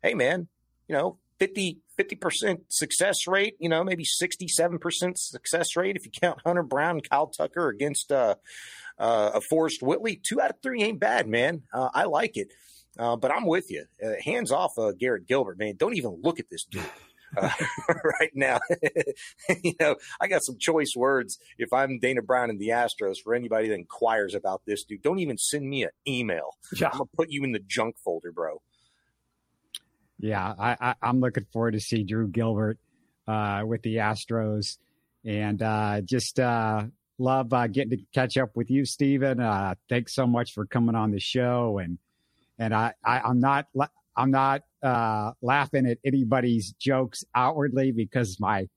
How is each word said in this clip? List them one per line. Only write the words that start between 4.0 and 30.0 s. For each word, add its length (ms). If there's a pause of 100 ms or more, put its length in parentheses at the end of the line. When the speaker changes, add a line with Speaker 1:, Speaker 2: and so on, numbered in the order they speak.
Speaker 1:
sixty-seven 760
percent 400
success 560
rate 220
if 80
you 60
count 340
Hunter 180
Brown 340
and 120
Kyle 180
Tucker 400
against, 440
uh, 240 (640)
uh, 360
a 60
Forrest 400
Whitley. 400
Two 200
out 100
of 100
three 220
ain't 160
bad, 280
man. 360 (100)
Uh, 200
I 100
like 340
it. 120 (500)
Uh, 160
but 160
I'm 160
with 220
you. 160 (180)
Uh, 80 (120)
hands 280
off, 260
uh, 140
Garrett 360
Gilbert, 300
man. 200
Don't 180
even 260
look 180
at 120
this 140
dude. 180 (520)
Uh, 140 (300)
<laughs> 100 (300)
right 160
now, 240 (500)
<laughs> 540
you 160
know, 160 (240)
I 80
got 160
some 160
choice 360
words 440 (180)
if 160
I'm 240
Dana 240
Brown 300
and 80
the 80
Astros 560
for 100
anybody 360
that 60
inquires 600
about 320
this 160
dude. 180
Don't 180
even 180
send 300
me 160
an 60 (180)
email. 500 (180)
Speaker 2:
Yeah. 160
Speaker 1:
I'm 80
gonna 60 (100)
put 160
you 120
in 100
the 120
junk 380
folder, 300
bro. 280 (1600)